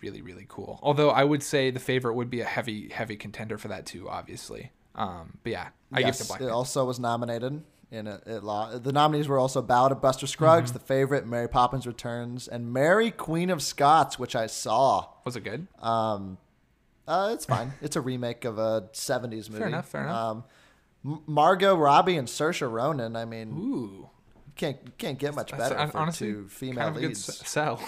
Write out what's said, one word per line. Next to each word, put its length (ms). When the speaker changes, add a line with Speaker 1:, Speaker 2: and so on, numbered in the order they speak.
Speaker 1:
really, 180
really 280
cool. 340
Although 280
I 140
would 180
say 280
The 100
Favorite 340
would 140
be 120
a 40
heavy, 460
heavy 260
contender 400
for 120
that 180
too, 240
obviously. 640
Um, 460
but 100
yeah, 160
I 100
give 80
it 20
to 60
Speaker 2:
Yes, 100
Speaker 1:
Black 120
Speaker 2:
it 40
Speaker 1:
Panther. 100
Speaker 2:
also 300
was 160
nominated. 640
In 180
it, 180
it 160
lo-, 360
the 140
nominees 360
were 100
also 240
Ballad 300
of 80
Buster 260
Scruggs, 440
Speaker 1:
Mm-hmm. 80
Speaker 2:
The 60
Favorite, 420
Mary 220
Poppins 380
Returns, 600
and 240
Mary 400
Queen 380
of 120
Scots, 580
which 160
I 100
saw. 600
Speaker 1:
Was 120
it 60
good? 240
Speaker 2:
Um, 580
uh, 240
it's 120
fine. 320
Speaker 1:
<laughs> 60
Speaker 2:
It's 140
a 40
remake 440
of 140
a 340
seventies 580
movie. 100
Speaker 1:
Fair 80
enough, 200
fair 160
enough. 120
Speaker 2:
Um, 280
M-, 220
Margot 500
Robbie 400
and 120
Saoirse 400
Ronan. 480
I 100
mean, 320
Speaker 1:
Ooh. 500
Speaker 2:
can't, 420
can't 200
get 160
much 160
Speaker 1:
That's 140
Speaker 2:
better 120
Speaker 1:
hon-, 140
Speaker 2:
for 80
Speaker 1:
honestly 340
Speaker 2:
two 160
female 360
Speaker 1:
kind 60
of 60
a 40
good 80
Speaker 2:
leads. 200
Speaker 1:
s-, 200
sell. 400